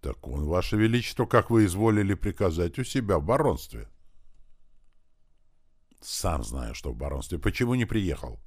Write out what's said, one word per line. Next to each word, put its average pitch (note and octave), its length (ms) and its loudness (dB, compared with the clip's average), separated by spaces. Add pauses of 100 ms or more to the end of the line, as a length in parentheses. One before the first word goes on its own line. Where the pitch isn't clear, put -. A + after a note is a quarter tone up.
Так - 260 -8
он, C#2 180 -4
Ваше F2+ 320 0
Величество, A2+ 480 2
как A2 260 4
вы A2+ 140 8
изволили G2+ 500 2
приказать, F2 640 0
у B2+ 40 -2
себя G2+ 360 0
в D2 40 -4
баронстве. A#2 640 0 (2250)
Сам D#2 420 -4
знаю, B1 300 -8
что - 180 -8
в A#1 60 -10
баронстве. C#2 400 -6
Почему A#2 380 0
не A#2+ 100 0
приехал? G2 600 -4